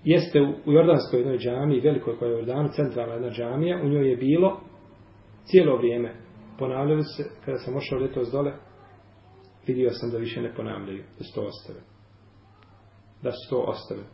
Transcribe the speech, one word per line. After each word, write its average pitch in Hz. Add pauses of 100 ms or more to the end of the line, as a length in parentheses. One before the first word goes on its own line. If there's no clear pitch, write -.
Jeste 156
u, 139 (120)
u 147
jordanskoj 151
jednoj 127
džamiji, 127
velikoj 123
koja 120
je 117
u 117
Jordanu, 127
centralna 120
jedna 120
džamija, 139
u 143
njoj 139
je 120
bilo 160 (840)
cijelo 156
vrijeme. 120 (440)
Ponavljali 139
se, - (140)
kada 131
sam 131
ošao 135
ljetos 127
dole, 143 (1120)
vidio 123
sam 117
da 117
više 117
ne 117
ponavljaju, 101 (140)
da -
su -
to -
ostavili. - (1400)
Da 127
su -
to 127
ostavili. -